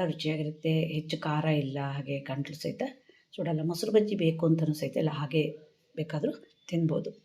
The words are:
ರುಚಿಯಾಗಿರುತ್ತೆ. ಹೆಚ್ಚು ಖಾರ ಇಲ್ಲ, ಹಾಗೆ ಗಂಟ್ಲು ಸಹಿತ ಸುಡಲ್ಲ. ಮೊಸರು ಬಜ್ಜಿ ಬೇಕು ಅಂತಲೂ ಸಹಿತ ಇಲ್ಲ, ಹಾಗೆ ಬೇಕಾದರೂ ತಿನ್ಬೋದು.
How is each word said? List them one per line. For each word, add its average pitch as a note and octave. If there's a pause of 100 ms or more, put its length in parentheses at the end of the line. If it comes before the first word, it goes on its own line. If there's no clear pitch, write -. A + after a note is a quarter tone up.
(100)
ರುಚಿಯಾಗಿರುತ್ತೆ. D#3 (220)
ಹೆಚ್ಚು D#3 (100)
ಖಾರ D3+ (160)
ಇಲ್ಲ, C3+ (180)
ಹಾಗೆ C#3 (140)
ಗಂಟ್ಲು C#3
ಸಹಿತ - (520)
ಸುಡಲ್ಲ. D#3+
ಮೊಸರು G#3
ಬಜ್ಜಿ G#3
ಬೇಕು D#3+
ಅಂತಲೂ D#3+
ಸಹಿತ -
ಇಲ್ಲ, D3+
ಹಾಗೆ D3+ (560)
ಬೇಕಾದರೂ D#3 (360)
ತಿನ್ಬೋದು. E3 (120)